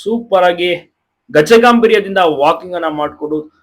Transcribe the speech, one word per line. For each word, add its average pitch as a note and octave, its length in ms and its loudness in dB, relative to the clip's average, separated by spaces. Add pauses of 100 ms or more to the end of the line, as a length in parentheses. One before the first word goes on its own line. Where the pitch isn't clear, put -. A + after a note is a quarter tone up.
ಸೂಪರ್ G#3 400 -2
ಆಗಿ F3 520 -2 (360)
ಗಜಗಾಂಭೀರ್ಯದಿಂದ A3 880 2
ವಾಕಿಂಗ್ E3 580 0
ಅನ್ನ E3 120 -6
ಮಾಡ್ಕೊಂಡು D3+ 640 -8 (120)